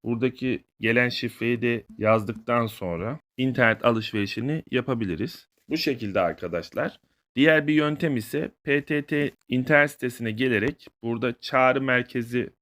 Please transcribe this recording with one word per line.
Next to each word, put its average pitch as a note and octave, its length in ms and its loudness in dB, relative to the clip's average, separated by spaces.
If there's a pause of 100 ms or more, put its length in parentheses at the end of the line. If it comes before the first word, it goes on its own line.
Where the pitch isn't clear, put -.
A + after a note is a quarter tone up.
Buradaki B2 600 -2 (160)
gelen A#2 300 2
şifreyi A#2 520 -2
de A#2 240 0 (120)
yazdıktan A2 720 2
sonra F#2+ 520 -6 (180)
internet A#2+ 480 2
alışverişini A2+ 840 0
yapabiliriz. A2+ 760 -4 (220)
Bu D#3 80 -2
şekilde A#2 420 -2
arkadaşlar. F2 800 -4 (360)
Diğer D3 320 4
bir D3+ 60 2
yöntem D3+ 440 0
ise C#3+ 340 -6 (120)
P C#3+ 220 0
T D3 160 -2
T D3 300 -2 (160)
internet C#3+ 440 2
sitesine A#2+ 400 -6
gelerek A#2 560 0 (160)
burada A#2 360 -4
çağrı C3 420 4
merkezi B2 680 -2 (120)